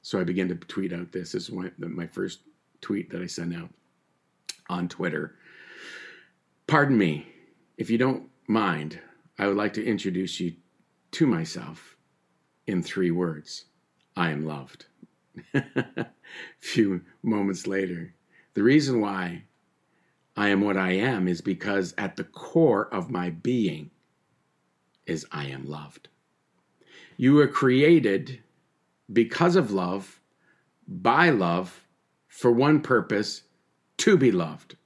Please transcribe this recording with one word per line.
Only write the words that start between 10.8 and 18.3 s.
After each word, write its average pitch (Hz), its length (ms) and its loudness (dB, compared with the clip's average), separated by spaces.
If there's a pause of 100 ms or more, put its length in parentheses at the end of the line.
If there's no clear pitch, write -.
to - 140 2
myself - 720 -4 (680)
in 92 160 -2
three 90 280 -2
words. 85 540 -6 (500)
I 85 160 0
am 76 140 -6
loved." 73 400 -12 (680)
<laughs> - 1040 -8
Few 95 420 0 (220)
moments 101 420 0
later, 92 480 -4 (400)